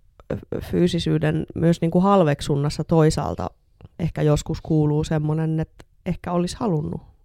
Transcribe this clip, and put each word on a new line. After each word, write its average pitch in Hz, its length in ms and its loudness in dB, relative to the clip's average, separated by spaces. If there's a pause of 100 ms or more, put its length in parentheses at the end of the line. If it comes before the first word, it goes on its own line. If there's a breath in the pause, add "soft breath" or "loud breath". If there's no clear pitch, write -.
(600)
fyysisyyden 160 920 0
myös 170 260 2
niin 165 100 0
kun 180 120 2
halveksunnassa 151 800 2
toisaalta 156 680 2 (480)
ehkä 156 240 -4
joskus 151 380 0
kuuluu 151 440 0
semmonen, 156 560 -2
että - 240 -10 (220)
ehkä 175 260 -6
olisi 175 280 -2
halunnut 165 400 -2 (240)